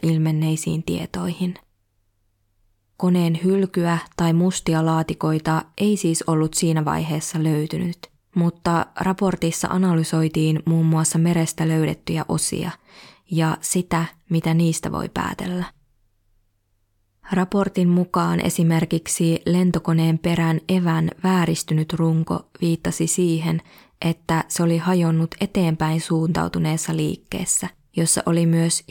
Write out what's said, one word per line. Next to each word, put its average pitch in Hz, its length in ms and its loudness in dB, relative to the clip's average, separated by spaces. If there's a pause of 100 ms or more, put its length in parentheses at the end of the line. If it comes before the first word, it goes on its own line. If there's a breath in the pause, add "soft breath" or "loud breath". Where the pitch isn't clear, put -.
ilmenneisiin 160 800 0
tietoihin. 175 720 -6 (1400)
Koneen 170 480 2
hylkyä 185 540 0 (180)
tai 165 160 2
mustia 165 540 2
laatikoita 160 760 0 (160)
ei 208 180 2
siis 165 300 -2
ollut 160 280 0
siinä 160 300 0
vaiheessa 156 580 -4
löytynyt, 160 560 -2 (360)
mutta 170 520 0 (140)
raportissa 185 680 0
analysoitiin 160 960 0
muun 165 200 2
muassa 160 320 2
merestä 165 500 2
löydettyjä 160 600 -2
osia - 420 -2 (600 loud breath)
ja 160 300 2
sitä, 180 440 -2 (260)
mitä 165 240 0
niistä 165 380 0
voi - 160 -6
päätellä. 180 560 -6 (1700)
Raportin 185 560 0
mukaan 175 520 2
esimerkiksi 165 1040 0
lentokoneen 165 720 2
perän 165 500 0
evän 165 420 0 (120)
vääristynyt 165 720 0
runko 165 580 0 (100)
viittasi 165 460 -2
siihen, 165 560 0 (380 loud breath)
että 165 480 -2
se - 140 -2
oli 165 160 2
hajonnut 165 640 0
eteenpäin 160 600 0
suuntautuneessa 160 960 -2
liikkeessä, 175 720 -4 (280)
jossa - 300 0
oli 170 200 2
myös 165 440 2